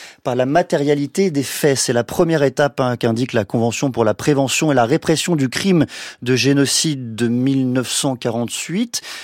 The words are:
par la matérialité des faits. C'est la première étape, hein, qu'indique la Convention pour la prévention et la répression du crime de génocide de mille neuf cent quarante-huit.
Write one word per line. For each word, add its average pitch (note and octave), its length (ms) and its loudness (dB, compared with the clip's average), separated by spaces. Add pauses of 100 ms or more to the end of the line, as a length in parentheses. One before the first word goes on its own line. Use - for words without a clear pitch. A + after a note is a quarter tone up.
(240)
par B2+ 120 -2
la B2+ 100 2
matérialité D3 840 0
des C#3+ 140 -2
faits. C#3 340 0
C'est - 160 -2
la A#2+ 100 2
première E3 400 2
étape, C#3 360 0
hein, B2 180 0
qu'indique A#2+ 360 0
la A2 120 0
Convention A#2+ 460 -2
pour A#2 140 0
la G#2+ 80 2
prévention C#3+ 580 0
et C#3 40 2
la A#2+ 100 4
répression D#3+ 500 0
du C3+ 140 0
crime F3 360 2 (360)
de B2+ 140 0
génocide C3 800 0
de A#2 120 0
mille B2+ 440 0
neuf B2+ 180 -2
cent C3+ 260 -2
quarante-huit. A#2+ 880 -4 (220)